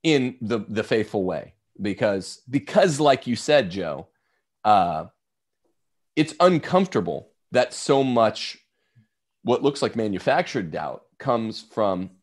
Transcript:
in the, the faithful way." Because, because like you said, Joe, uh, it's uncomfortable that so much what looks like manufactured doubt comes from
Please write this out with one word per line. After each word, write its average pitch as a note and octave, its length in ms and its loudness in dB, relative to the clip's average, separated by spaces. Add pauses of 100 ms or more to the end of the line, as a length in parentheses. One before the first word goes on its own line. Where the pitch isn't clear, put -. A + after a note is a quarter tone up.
in C3 380 2
the, A2 180 -2 (100)
the G#2+ 140 -2
faithful G#2+ 400 -2
way." F2 320 -6 (240)
Because, G2+ 680 -4
because C#3+ 500 2
like C#3+ 280 2
you C3+ 80 -2
said, C3+ 340 2
Joe, E2 380 -8 (580)
uh, F2 400 4 (1080)
it's D#3 240 0
uncomfortable F3 920 0 (220)
that B2 200 2
so C#3 320 2
much A#2+ 540 0 (840)
what B2 180 0
looks C#3 220 0
like A#2 120 -4
manufactured A2 760 -2
doubt D#2 320 -10 (160)
comes A2+ 420 -4
from F#2+ 480 -4 (140)